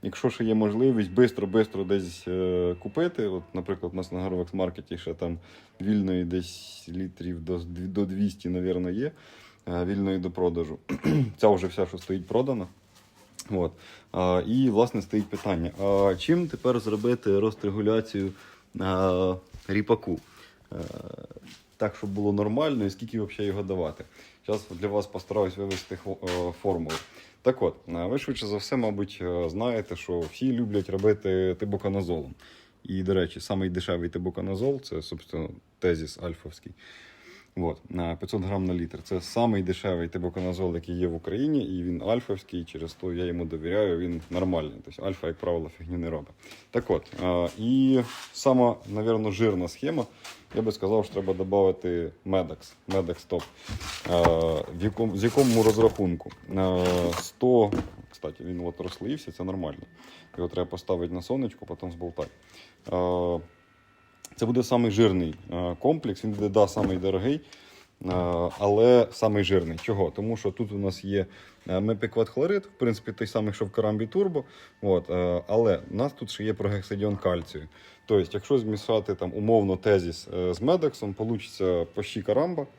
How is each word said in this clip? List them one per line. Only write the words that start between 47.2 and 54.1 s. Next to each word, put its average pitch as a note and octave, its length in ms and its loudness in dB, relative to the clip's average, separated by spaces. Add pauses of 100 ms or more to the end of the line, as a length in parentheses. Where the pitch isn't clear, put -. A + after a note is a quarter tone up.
е, F2 260 2 (100)
і C3 420 4 (320)
сама, B2+ 440 4 (120)
навірно, G#2+ 420 0
жирна F#2+ 380 2
схема, C#3+ 360 -4 (500)
я A2 80 0
би D3+ 100 0
сказав, G#2 320 2
що - 100 -12
треба F#2+ 200 0
додати F#2 800 2 (140)
Medax, F2+ 460 -2 (160)
Medax F2+ 400 -2
Top. E2+ 140 -2 (680)